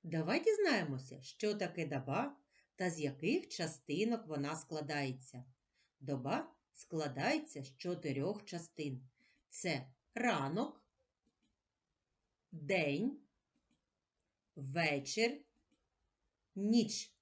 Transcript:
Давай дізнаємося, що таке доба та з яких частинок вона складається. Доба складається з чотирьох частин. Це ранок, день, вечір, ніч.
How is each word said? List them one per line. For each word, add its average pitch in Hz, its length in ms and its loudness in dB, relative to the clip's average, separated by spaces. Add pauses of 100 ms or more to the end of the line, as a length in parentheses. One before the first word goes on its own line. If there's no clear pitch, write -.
Давай 165 360 2
дізнаємося, 226 760 2
що - 320 -2
таке 175 320 -2
доба 143 500 -2 (400)
та 180 140 0
з 160 100 -6
яких 156 480 0
частинок 185 760 -2
вона 151 300 -2
складається. 143 880 -4 (560)
Доба 139 540 -2 (180)
складається 156 920 -2
з - 120 -16
чотирьох 175 680 -2
частин. 147 640 -6 (400)
Це 143 380 -2 (280)
ранок, 180 720 0 (1700)
день, 160 680 0 (1400)
вечір, 156 840 2 (1160)
ніч. 214 680 4